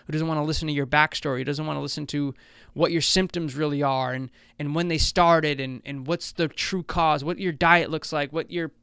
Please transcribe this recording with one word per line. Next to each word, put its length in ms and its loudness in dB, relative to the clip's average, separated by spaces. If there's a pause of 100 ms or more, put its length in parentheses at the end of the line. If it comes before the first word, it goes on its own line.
who 60 -8
doesn't 140 0
wanna 180 0
listen 220 -2
to 80 -2
your 120 0
backstory, 520 2
who 60 -4
doesn't 220 -4
wanna 140 -4
listen 280 -6
to 260 -2 (380)
what 180 2
your 100 0
symptoms 540 0
really 280 -2
are 300 0
and, 180 -6 (280)
and 160 -4
when 140 0
they 100 0
started 640 4
and, 240 -8
and 240 -8
what's 240 -4
the 160 0
true 340 -4
cause, 400 2
what 160 -4
your 140 -2
diet 380 4
looks 220 -6
like, 200 -2
what 180 -4
your 180 -4 (140)